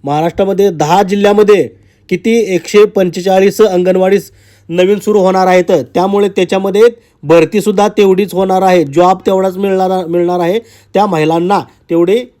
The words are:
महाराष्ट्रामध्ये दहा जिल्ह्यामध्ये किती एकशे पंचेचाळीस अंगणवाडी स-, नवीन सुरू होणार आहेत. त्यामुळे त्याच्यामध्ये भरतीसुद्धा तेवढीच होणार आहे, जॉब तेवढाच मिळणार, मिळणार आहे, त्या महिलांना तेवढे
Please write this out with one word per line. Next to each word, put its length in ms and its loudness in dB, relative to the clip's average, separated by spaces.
महाराष्ट्रामध्ये 640 -2
दहा 320 0
जिल्ह्यामध्ये 680 2
किती 460 -2
एकशे 300 2
पंचेचाळीस 760 0
अंगणवाडी 600 0
स-, 100 -18
नवीन 300 0
सुरू 220 0
होणार 260 0
आहेत. 240 2
त्यामुळे 580 -2
त्याच्यामध्ये 540 -2
भरतीसुद्धा 680 0
तेवढीच 460 0
होणार 280 0
आहे, 220 2
जॉब 420 0
तेवढाच 300 -2
मिळणार, 500 -2
मिळणार 340 -2
आहे, 180 -2
त्या 120 2
महिलांना 540 -2
तेवढे 340 0